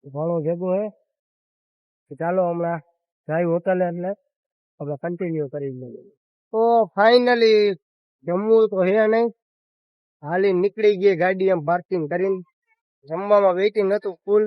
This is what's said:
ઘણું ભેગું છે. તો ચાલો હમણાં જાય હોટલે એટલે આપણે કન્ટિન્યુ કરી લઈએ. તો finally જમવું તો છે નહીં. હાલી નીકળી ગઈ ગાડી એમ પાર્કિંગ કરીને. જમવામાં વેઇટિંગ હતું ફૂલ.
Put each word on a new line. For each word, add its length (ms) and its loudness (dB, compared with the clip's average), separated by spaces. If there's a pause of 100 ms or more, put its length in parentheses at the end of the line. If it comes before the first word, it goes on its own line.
ઘણું 380 -6
ભેગું 300 -4
છે. 160 -4 (1160)
તો 80 -16
ચાલો 340 -2
હમણાં 300 -4 (480)
જાય 160 -2
હોટલે 420 0
એટલે 260 -6 (680)
આપણે 220 -8
કન્ટિન્યુ 460 -6
કરી 320 -8
લઈએ. 220 -16 (520)
તો 80 0 (240)
finally 720 4 (720)
જમવું 440 2
તો 160 -4
છે 220 2
નહીં. 200 2 (960)
હાલી 300 0
નીકળી 440 0
ગઈ 180 4
ગાડી 300 0
એમ 200 0
પાર્કિંગ 440 -4
કરીને. 300 -2 (680)
જમવામાં 460 2
વેઇટિંગ 380 0
હતું 220 -6
ફૂલ. 320 0